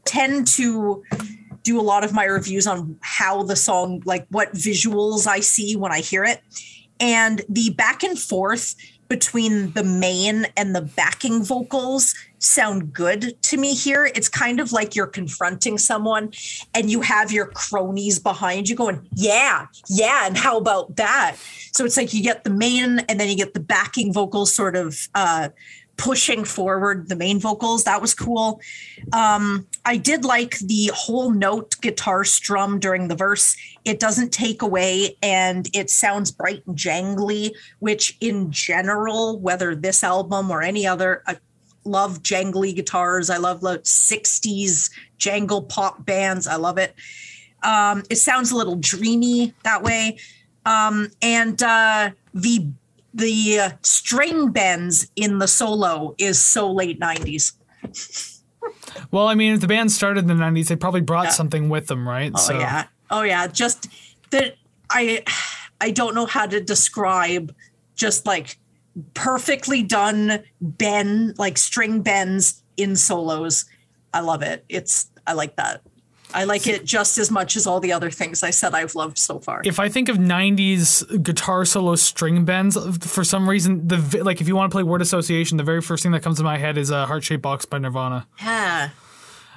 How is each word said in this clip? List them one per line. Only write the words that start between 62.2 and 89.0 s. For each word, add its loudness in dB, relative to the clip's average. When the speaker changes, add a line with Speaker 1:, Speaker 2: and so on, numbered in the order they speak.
Speaker 1:
Oh, 0
Speaker 2:
So 2
Speaker 1:
yeah. -2
Oh, 0
yeah. 0
Just -2
that 0
I, 0
I 0
don't -2
know 0
how 0
to -2
describe 0
just, -2
like, -2
perfectly -2
done 0
bend, 0
like, -2
string 0
bends 0
in 0
solos. 0
I 0
love -2
it. -6
It's, -2
I -2
like -4
that. -4
I -2
like 0
Speaker 2:
See 0
Speaker 1:
it -6
just 0
as 0
much 0
as 0
all 2
the 0
other -2
things -4
I -2
said 0
I've -2
loved -6
so -2
far. -6
Speaker 2:
If 0
I 0
think 0
of 2
nineties 4
guitar 0
solo 2
string 2
bends, 2
for 0
some 2
reason, 2
the 2
vi-, 2
like, 0
if 0
you 2
wanna 2
play 0
word 2
association, 0
the 0
very 0
first -2
thing 2
that 2
comes 0
to 0
my 0
head -2
is, 0
uh, 0
Heart-Shaped -4
Box -4
by -4
Nirvana. -4
Speaker 1:
Yeah. -2